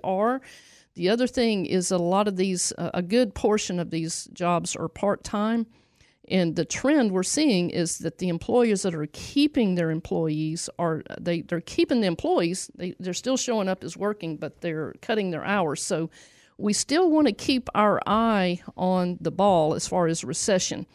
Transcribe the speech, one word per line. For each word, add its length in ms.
are. 380
The 140
other 180
thing 400
is 240
a 60
lot 300
of 80
these, 420
uh, 160
a 100
good 320
portion 440
of 120
these 420
jobs 420
are 140
part-time. 800
And 280
the 80
trend 480
we're 100
seeing 460
is 300
that 180
the 120
employers 520
that 140
are 180
keeping 640
their 160
employees 800
are, 240
they, 200
they're 200
keeping 400
the 60
employees. 680
They, 240
they're 140
still 240
showing 320
up 140
as 120
working, 420
but 220
they're 420
cutting 300
their 140
hours. 380
So 260
we 160
still 380
want 160
to 60
keep 420
our 320
eye 520
on 460
the 100
ball 440
as 120
far 200
as 180
recession. 680